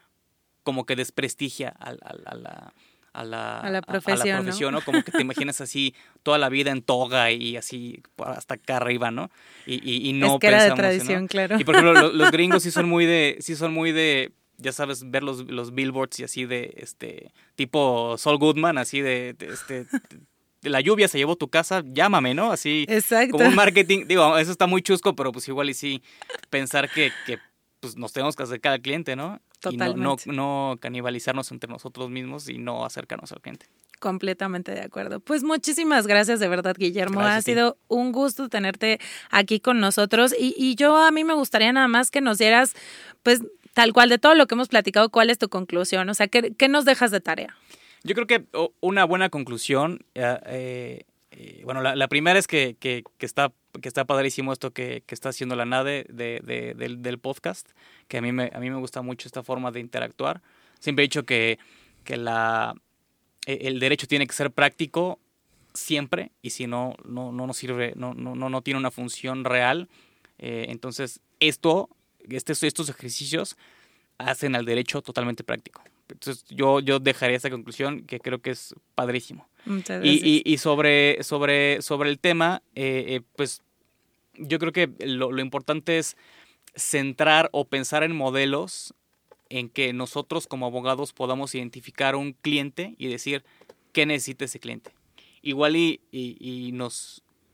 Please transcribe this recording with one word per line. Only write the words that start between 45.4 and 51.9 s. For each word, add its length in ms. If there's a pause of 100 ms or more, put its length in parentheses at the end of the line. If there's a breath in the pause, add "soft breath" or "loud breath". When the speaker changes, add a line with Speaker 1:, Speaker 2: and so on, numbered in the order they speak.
Speaker 2:
conclusión? 600
O 40
sea, 160
¿qué, 280
qué 120
nos 160
dejas 260
de 80
tarea? 360 (480 soft breath)
Speaker 1:
Yo 120
creo 120
que, 260
o-, 260
una 240
buena 260
conclusión, 760 (100)
eh, 300
eh, 580 (280)
eh, 340
bueno, 160
la, 160